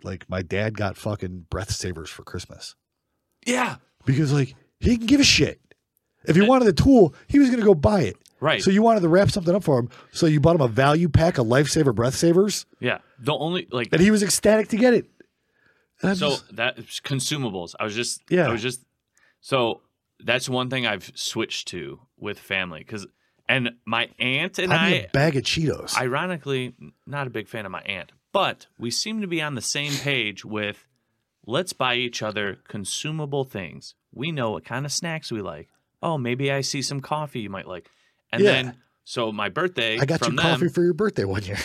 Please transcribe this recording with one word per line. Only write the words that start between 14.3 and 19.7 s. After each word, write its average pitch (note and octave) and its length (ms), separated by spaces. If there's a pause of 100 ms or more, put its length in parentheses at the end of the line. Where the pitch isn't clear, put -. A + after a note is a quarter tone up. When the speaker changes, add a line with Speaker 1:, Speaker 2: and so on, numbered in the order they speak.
Speaker 1:
to A3+ 80
get B3 160
it. - 140 (960)
And F3+ 80
I'm G3 60
Speaker 2:
So D#3 140
Speaker 1:
just - 260
Speaker 2:
that, A#2 200 (260)
consumables. B2 800
I A2 40
was G#2+ 100
just, A#2 340
Speaker 1:
Yeah. E3+ 200
Speaker 2:
I A#2 40
was A2+ 80
just, B2 240 (560)
so A#2+ 400 (400)